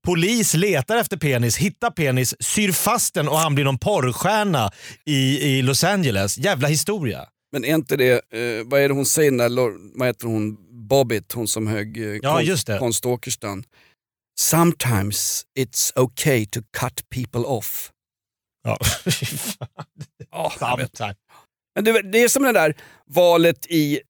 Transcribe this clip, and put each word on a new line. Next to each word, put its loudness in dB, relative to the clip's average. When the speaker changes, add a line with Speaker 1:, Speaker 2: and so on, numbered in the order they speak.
Speaker 1:
Polis 2
letar 2
efter -2
penis, 0
hittar -2
penis, -2
syr 0
fast 0
den -2
och 2
han 2
blir 2
någon 0
porrstjärna 0
i, 0
i 2
Los 0
Angeles. 0
Jävla 0
historia. -2
Speaker 2:
Men -4
är 2
inte 0
det, 4
eh, -2
vad 2
är 4
det 2
hon 0
säger 4
när 2
Lor-, -2
vad 0
heter -6
hon, -2
Bobbitt, 2
hon -6
som -2
högg, -4
eh, -6
Speaker 1:
Ja, 0
Speaker 2:
konst-, 2
Speaker 1:
just -2
det. -2
Speaker 2:
konståkerskan? -4
"Sometimes 0
it's -2
okay 0
to -8
cut -6
people -6
off." -6
Speaker 1:
Ja. -2
<laughs> -2
Speaker 2:
Ja, -6
jag -2
vet. -8
Speaker 1:
Sometimes. -8
Speaker 2:
Men -2
det, 4
det 6
är 6
som 2
det 4
där 4
valet 4
i 0